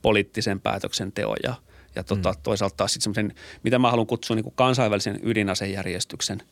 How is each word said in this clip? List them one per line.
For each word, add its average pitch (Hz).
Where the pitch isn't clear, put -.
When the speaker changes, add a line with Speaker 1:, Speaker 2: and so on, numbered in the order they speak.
Speaker 1:
poliittiseen 104
päätöksenteon -
ja, 127
ja -
tota, 92
Speaker 2:
Mm. -
Speaker 1:
toisaalta 101
taas 98
sit -
semmosen, 107
mitä 123
mä 123
haluan 117
kutsua 117
niin 107
kuin -
kansainvälisen 110
ydinasejärjestyksen 98